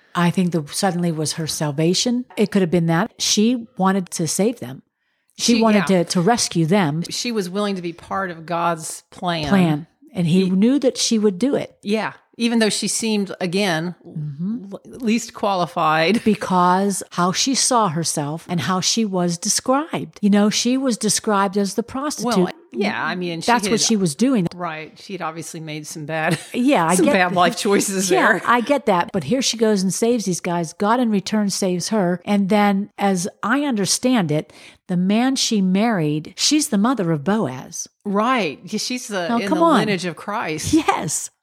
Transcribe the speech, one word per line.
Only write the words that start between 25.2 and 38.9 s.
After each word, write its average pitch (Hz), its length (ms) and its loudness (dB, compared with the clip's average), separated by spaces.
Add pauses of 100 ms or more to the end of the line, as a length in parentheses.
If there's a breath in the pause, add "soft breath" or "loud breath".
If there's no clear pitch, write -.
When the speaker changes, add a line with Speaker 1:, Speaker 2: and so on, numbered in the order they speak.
Speaker 2:
obviously 160 380 -8
made 151 260 -10
some 151 200 -10
bad, 160 300 -2 (100)
<laughs> - 60 -20
Speaker 1:
Yeah, 240 320 4
I 175 120 4
Speaker 2:
some 311 80 4
Speaker 1:
get - 80 4
Speaker 2:
bad 180 220 4
life 175 220 4
choices 196 540 0
Speaker 1:
Yeah, 247 280 4
Speaker 2:
there. - 60 -12
Speaker 1:
I 240 180 4
get 277 240 0
that. 175 260 2
But 185 120 -2
here 240 180 0
she - 140 -2
goes 214 280 2
and 185 100 0
saves 233 300 0
these 180 160 -2
guys. 170 320 -4
God 214 260 0
in 240 120 2
return 208 400 0
saves 180 400 -2
her. 180 340 0
And 202 240 2
then, 208 500 2
as 196 300 0 (160)
I 262 180 0
understand 220 720 0
it, 156 200 -2 (360 loud breath)
the 180 80 -2
man 220 400 2
she 208 260 0
married, 185 760 0
she's 294 320 0
the 208 100 0
mother 208 340 0
of 147 100 -2
Boaz. 143 640 -4 (180)
Speaker 2:
Right. 208 600 -2
Yeah, 208 140 -6
she's 247 280 -6